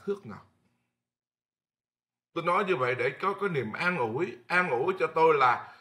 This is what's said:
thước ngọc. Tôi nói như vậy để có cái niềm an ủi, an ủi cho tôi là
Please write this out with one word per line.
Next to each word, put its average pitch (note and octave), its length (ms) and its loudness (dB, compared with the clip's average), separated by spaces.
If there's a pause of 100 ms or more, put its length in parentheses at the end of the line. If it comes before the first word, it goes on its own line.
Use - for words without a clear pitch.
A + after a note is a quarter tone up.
thước G3+ 200 -6
ngọc. G2+ 260 -18 (1800)
Tôi E3 100 -4
nói F#3 220 2
như F#3 100 0
vậy B2+ 200 0
để B2 140 0
có F#3+ 240 -2
cái G3+ 160 -4
niềm B2 240 -2
an F3+ 240 -2
ủi, B2+ 400 -2 (100)
an F3+ 220 0
ủi C#3 300 0
cho E3 80 2
tôi D#3+ 260 4
là B2+ 480 2